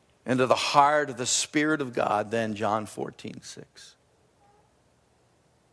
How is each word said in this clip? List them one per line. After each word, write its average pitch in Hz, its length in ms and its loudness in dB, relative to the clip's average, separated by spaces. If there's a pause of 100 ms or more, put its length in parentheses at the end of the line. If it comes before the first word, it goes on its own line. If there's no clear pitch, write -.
(240)
into 131 220 2
the 120 80 6
heart 147 560 4
of 117 60 -10
the 120 100 -4
Spirit 151 540 0
of 127 120 -6
God 104 380 0
than 110 240 -2
John 107 320 -2
fourteen - 560 -12
six. - 540 -20 (1800)